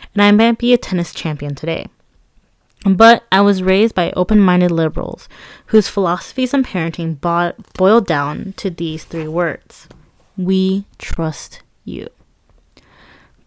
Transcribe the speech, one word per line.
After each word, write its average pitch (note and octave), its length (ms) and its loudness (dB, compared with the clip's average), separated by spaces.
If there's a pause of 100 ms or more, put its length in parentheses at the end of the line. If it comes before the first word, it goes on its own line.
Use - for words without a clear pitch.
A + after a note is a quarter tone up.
(140)
and G3+ 80 0
I G3+ 100 6
might A3+ 260 4
be A#3+ 160 2
a A#3+ 40 4
tennis F3 360 -4
champion D3 420 -8
today. D#3+ 300 -8 (960)
But G#3+ 480 6
I F#3+ 80 2
was G3+ 240 2
raised F#3+ 320 2
by E3+ 220 -2
open-minded F3+ 540 4
liberals - 580 -4 (380)
whose A3 200 4
philosophies G3 680 -4
on C4+ 120 0
parenting E3 560 -6
bo-, E3+ 320 -2 (240)
boiled G3 300 4
down D3 500 -4
to G3 120 -6
these E3 360 -10
three D#3 240 -10
words. - 580 -8 (480)
"We F#3+ 520 0 (120)
trust - 600 -6 (240)
you." - 240 -12 (1400)